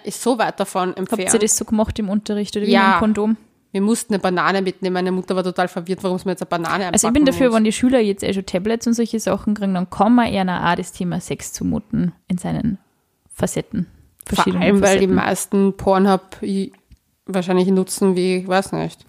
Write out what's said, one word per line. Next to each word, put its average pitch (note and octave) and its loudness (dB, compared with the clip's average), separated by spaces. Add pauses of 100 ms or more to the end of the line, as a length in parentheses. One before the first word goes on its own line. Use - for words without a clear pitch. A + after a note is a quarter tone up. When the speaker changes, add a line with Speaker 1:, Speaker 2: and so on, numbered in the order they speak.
Speaker 1:
ist - -10
so A#3+ 0
weit E3 -2
davon F#3 -2
entfernt. F#3+ -4
Speaker 2:
Habt - 2
ihr A3+ 4
das - 0
so A3 -4
gemacht A3 -2
im G#3 -4
Unterricht G#3 -4
oder G#3 -2
wie G3+ 2
Speaker 1:
Ja. A#3 6
Speaker 2:
mit F#3+ 4
dem E3+ 2
Kondom? G#3+ 2 (340)
Speaker 1:
Wir G3 -2
mussten A3 0
eine F#3 -2
Banane F3+ 2
mitnehmen. F#3 -2
Meine F3+ 0
Mutter F#3 -2
war F#3 0
total F3+ -2
verwirrt, F3+ -6
warum F#3 -2
es F3 -8
mir F#3+ -2
jetzt F3+ -6
eine F3+ -8
Banane E3+ -2
Speaker 2:
Also F3+ 0
ich - 2
Speaker 1:
einpacken A3+ 0
Speaker 2:
bin D4 4
dafür, C4+ 2
Speaker 1:
muss. A3+ 2
Speaker 2:
wenn A3 4
die A3 2
Schüler B3+ 2
jetzt G3 0
eh - -2
schon F#3+ -4
Tablets A3 -2
und A#3 2
solche A3+ -2
Sachen G3+ 0
kriegen, G3 -2
dann F3+ -4
kann A3 4
man A#3+ 4
eher F#3+ 0 (240)
auch F3 2
das F3 -6
Thema F3+ -4
Sex - -10
zumuten - -2 (140)
in F3+ -2
seinen - -4 (520)
Facetten. - -4 (400)
Speaker 1:
Vor G3 -2
Speaker 2:
Verschiedenen F3+ 2
Speaker 1:
allem, G3 4
weil G3 4
die G3 4
Speaker 2:
Facetten. F#3 2
Speaker 1:
meisten G3 0
Pornhub F#3+ 2
i-, G3 -4 (560)
wahrscheinlich F#3 0
nutzen, F#3+ 2
wie, F#3 0
ich F#3 -6
weiß F#3+ 0
nicht. E3 -6